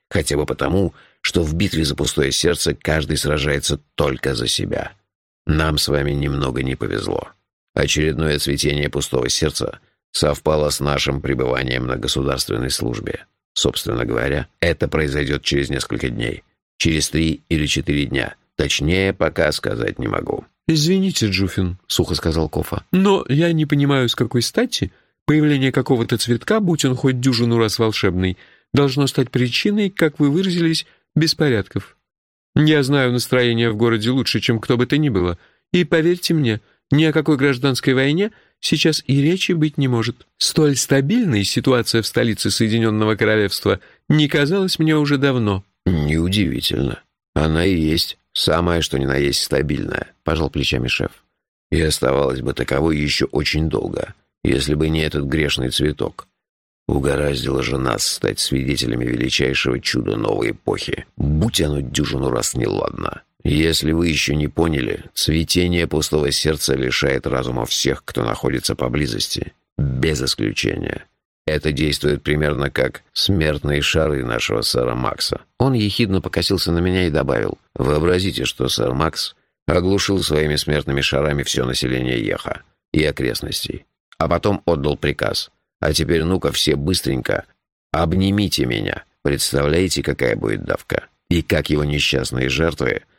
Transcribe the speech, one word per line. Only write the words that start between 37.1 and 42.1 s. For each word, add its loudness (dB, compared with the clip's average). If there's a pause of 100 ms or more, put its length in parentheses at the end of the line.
какой 2
гражданской 2
войне 2 (300)
сейчас 2
и 2
речи 2
быть 0
не 2
может. -2 (100)
Столь 2
стабильной 2
ситуация 2
в -6
столице 0